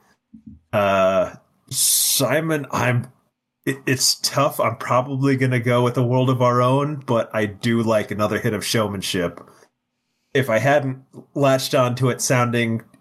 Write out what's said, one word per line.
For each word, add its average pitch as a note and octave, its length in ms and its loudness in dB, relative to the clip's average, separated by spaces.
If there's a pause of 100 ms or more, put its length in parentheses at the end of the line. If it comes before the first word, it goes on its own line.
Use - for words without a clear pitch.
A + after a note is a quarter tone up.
(720)
Uh, G2 640 2 (340)
Simon, C#3+ 1000 0
I'm, A#2+ 400 0 (560)
it, C3+ 180 -2
it's - 300 0
tough. - 440 -2
I'm A#2 180 -2
probably C3+ 600 0
gonna B2+ 220 0
go A#2+ 240 2
with A#2+ 140 0
A C3 60 2
World B2+ 280 2
of B2 100 0
Our B2 220 4
Own, C#3 420 0
but A2+ 300 0
I A2 100 0
do A#2 380 -2
like G#2+ 260 0
Another G#2 300 -2
Hit A2+ 160 -2
of F#2+ 100 -6
Showmanship. G2+ 840 -4 (840)
If C3 160 0
I A2 80 2
hadn't C3+ 460 0 (320)
latched C3+ 400 2
on B2 200 2
to B2+ 140 0
it A#2 120 -2
sounding A#2 600 0 (200)